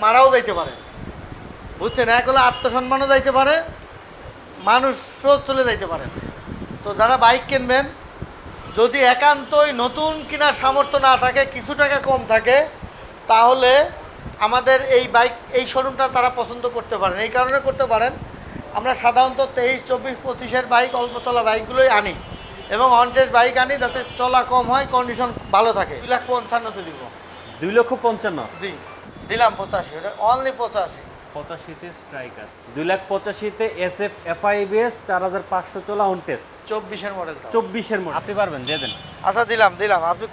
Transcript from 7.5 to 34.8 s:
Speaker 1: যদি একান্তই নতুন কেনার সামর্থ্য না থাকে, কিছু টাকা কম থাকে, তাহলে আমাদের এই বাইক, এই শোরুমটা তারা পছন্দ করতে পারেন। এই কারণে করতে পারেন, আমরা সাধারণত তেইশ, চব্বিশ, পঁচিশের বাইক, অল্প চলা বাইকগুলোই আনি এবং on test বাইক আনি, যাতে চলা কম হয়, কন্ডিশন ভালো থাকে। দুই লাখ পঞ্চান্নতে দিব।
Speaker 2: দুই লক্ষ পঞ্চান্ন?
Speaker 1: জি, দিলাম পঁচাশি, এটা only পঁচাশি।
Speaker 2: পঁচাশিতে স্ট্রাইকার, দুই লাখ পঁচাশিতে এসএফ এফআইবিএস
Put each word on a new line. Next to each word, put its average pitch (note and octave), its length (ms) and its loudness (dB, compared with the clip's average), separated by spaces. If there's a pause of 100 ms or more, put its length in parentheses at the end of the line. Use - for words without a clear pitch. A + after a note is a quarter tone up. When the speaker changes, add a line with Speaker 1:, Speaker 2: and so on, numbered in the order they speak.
Speaker 1:
যদি A#3+ 220 4
একান্তই C#4 760 4
নতুন C#4+ 560 -2
কেনার D4 240 2
সামর্থ্য C#4 460 0
না C4 180 6
থাকে, B3+ 280 2
কিছু C4+ 300 -8
টাকা C#4+ 240 2
কম C4 300 0
থাকে, A#3+ 380 4 (600)
তাহলে B3+ 580 6 (540)
আমাদের B3 440 2
এই B3+ 260 4
বাইক, A#3+ 240 4 (200)
এই B3+ 140 0
শোরুমটা C4 420 0
তারা B3 280 0
পছন্দ A#3+ 320 -4
করতে A#3 300 -6
পারেন। F#3 200 -2
এই A3 100 -2
কারণে B3+ 320 0
করতে C4+ 260 -2
পারেন, A3+ 260 0 (640)
আমরা B3 200 -2
সাধারণত B3+ 600 2
তেইশ, B3+ 340 0
চব্বিশ, B3+ 340 -4
পঁচিশের B3 440 -4
বাইক, B3 280 2
অল্প A#3+ 300 -4
চলা A#3+ 180 0
বাইকগুলোই A3+ 460 2
আনি G#3 260 2 (560)
এবং B3 300 2
on B3 160 2
test C4 140 4
বাইক B3 280 4
আনি, C4 180 0
যাতে B3 280 -4 (140)
চলা B3+ 240 2
কম B3 280 0
হয়, C4+ 220 2
কন্ডিশন B3 400 -2 (200)
ভালো A3 200 4
থাকে। F3+ 240 -4
দুই A#3+ 120 -10
লাখ B3 180 0
পঞ্চান্নতে A3+ 560 -4
দিব। D#3+ 120 -12 (680)
Speaker 2:
দুই F3 100 -4
লক্ষ A#3 320 2
পঞ্চান্ন? G#3 440 -2 (140)
Speaker 1:
জি, F#3+ 120 -8 (560)
দিলাম A3 280 2
পঁচাশি, F#3 400 -6
এটা F3 220 -10
only C4 400 0
পঁচাশি। G#3 420 -6 (340)
Speaker 2:
পঁচাশিতে D#3+ 520 -14
স্ট্রাইকার, B2+ 600 -16 (280)
দুই D3+ 100 -6
লাখ F#3+ 240 0
পঁচাশিতে G3+ 560 -6
এসএফ F#3 460 -4 (140)
এফআইবিএস G#3 680 0 (140)